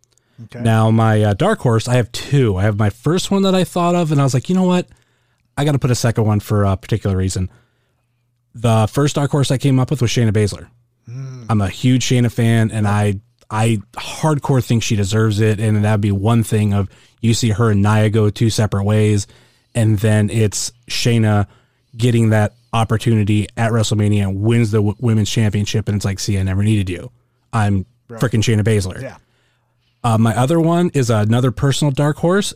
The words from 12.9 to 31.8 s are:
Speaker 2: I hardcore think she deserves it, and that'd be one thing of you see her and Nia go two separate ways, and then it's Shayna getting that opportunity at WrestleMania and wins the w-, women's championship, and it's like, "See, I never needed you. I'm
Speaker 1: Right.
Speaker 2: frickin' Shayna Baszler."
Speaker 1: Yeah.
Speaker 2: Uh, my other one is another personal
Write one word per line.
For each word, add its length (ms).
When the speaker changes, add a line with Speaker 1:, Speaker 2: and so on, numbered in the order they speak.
Speaker 2:
I 300
hardcore 720
think 180
she 140
deserves 440
it, 200
and 240
that'd 160
be 120
one 300
thing 300
of 160
you 140
see 160
her 200
and 120
Nia 280
go 200
two 200
separate 340
ways, 420
and 240
then 320
it's 420
Shayna 580
getting 340
that 240
opportunity 760
at 140
WrestleMania 580
and 120
wins 320
the 60
w-, 200
women's 320
championship, 580
and 60
it's 100
like, 140
"See, 200
I 40
never 220
needed 260
you. 220
I'm 340
Speaker 1:
Right. 120
Speaker 2:
frickin' 220
Shayna 220
Baszler." 360
Speaker 1:
Yeah. 160
Speaker 2:
Uh, 140
my 180
other 240
one 320
is 160
another 420
personal 400